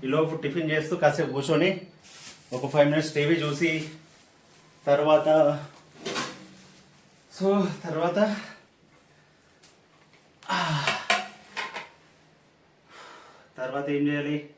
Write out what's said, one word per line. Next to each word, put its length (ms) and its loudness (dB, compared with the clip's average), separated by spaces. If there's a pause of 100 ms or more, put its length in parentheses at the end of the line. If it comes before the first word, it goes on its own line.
ఈలోపు 320 0
టిఫిన్ 340 -4
చేస్తూ 260 -2
కాసేపు 360 2
కూర్చొని 480 2 (720)
ఒక 200 -6
ఫైవ్ 180 6
మినిట్స్ 240 0
టీవీ 200 2
చూసి 560 -2 (960)
తర్వాత 760 6 (1800)
so 240 4 (180)
తర్వాత, 520 0 (2250)
ఆ, 360 -2 (2750)
తర్వాత 320 -4
ఏం 180 0
చేయాలి? 500 -4